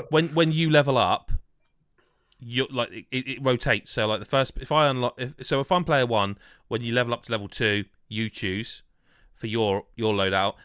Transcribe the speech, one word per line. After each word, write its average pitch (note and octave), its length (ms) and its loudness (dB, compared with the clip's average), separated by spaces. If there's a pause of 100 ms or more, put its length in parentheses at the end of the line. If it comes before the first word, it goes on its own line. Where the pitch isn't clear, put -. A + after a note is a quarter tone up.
(100)
When, D#3 240 4
when D#3+ 180 4
you D#3+ 180 0
level C#3+ 260 4
up, G#2 340 2 (1080)
you, B2 320 -2
like, A#2+ 200 -4
it, G2 200 -16
it, C3 180 -6
it C3+ 160 -8
rotates. B2 460 0
So, A2 160 0
like, G#2+ 140 -2
the G#2 60 -12
first, C3+ 340 -2
if C3 120 -8
I D3+ 160 4
unlock, B2 320 -2
if, B2+ 140 -8 (120)
so C#3 140 0
if C#3 120 -4
I'm F3+ 120 2
player C#3+ 220 2
one, G2+ 320 0 (300)
when A#2 140 -4
you A#2 100 -4
level A#2+ 220 0
up - 100 -6
to A#2 80 -8
level G2+ 160 -4
two, G#2 360 0 (240)
you A2 220 -4
choose G2+ 520 -6 (520)
for - 140 -10
your, G#2+ 360 0 (120)
your A2 180 0
loadout. F#2+ 400 2 (100)